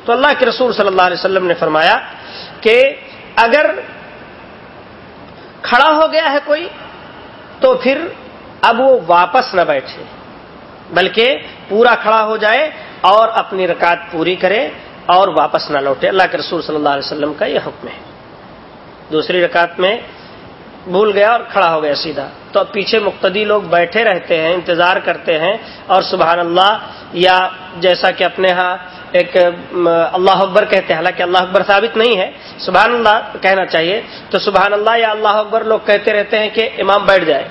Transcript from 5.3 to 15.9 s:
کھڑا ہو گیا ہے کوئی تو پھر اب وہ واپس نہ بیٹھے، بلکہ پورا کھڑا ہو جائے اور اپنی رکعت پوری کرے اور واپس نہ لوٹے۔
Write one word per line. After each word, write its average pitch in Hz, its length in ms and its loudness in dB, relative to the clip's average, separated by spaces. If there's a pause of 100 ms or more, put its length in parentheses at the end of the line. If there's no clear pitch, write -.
کھڑا 269 280 4
ہو 311 220 2
گیا 311 200 0
ہے 294 120 0
کوئی 311 240 -2 (920)
تو 254 140 4
پھر 269 320 -2 (560)
اب 226 180 2
وہ 262 260 4
واپس 180 480 2
نہ 180 60 2
بیٹھے، 151 420 -2 (880)
بلکہ 220 480 0 (300)
پورا 226 260 4
کھڑا 220 300 0
ہو 220 120 -4
جائے 240 340 0 (300)
اور 214 280 4
اپنی 190 380 -2
رکعت 170 320 0 (120)
پوری 165 240 -2
کرے 196 340 -2 (380)
اور 185 220 4
واپس 156 420 0
نہ 143 80 0
لوٹے۔ 139 300 -2